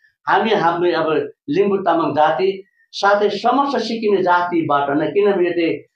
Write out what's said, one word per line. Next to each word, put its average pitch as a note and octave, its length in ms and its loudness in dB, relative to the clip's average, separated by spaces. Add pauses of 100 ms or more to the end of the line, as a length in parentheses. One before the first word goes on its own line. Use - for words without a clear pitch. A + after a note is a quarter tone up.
(320)
हामी, G3+ 180 2
हाम्रो F3 420 0
अब D#3 380 -2 (200)
लिम्बू F#3+ 280 0
तामाङ E3 360 0
जाति, F3 500 0 (280)
साथै G3+ 380 0
समस्त B3 480 0
सिक्किमे G#3+ 440 -2
जातिबाट E3+ 680 0
नै, D3+ 220 -2
किनभने F#3+ 380 2
यो E3+ 40 -4
चाहिँ E3 260 -2 (160)